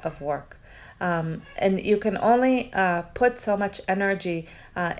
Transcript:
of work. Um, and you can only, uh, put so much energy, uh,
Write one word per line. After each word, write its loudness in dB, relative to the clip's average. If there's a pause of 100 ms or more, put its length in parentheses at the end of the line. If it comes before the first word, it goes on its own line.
of -8
work. -6 (440)
Um, -2 (160)
and 2
you 4
can 0
only, 2
uh, 2 (100)
put 2
so 2
much -4
energy, -2 (260)
uh, -2